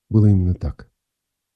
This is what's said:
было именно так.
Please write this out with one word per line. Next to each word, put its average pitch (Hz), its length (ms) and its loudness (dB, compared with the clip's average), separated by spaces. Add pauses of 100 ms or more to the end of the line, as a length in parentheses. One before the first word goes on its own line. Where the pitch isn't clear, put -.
было 107 180 2
именно 90 280 0
так. - 340 -12 (680)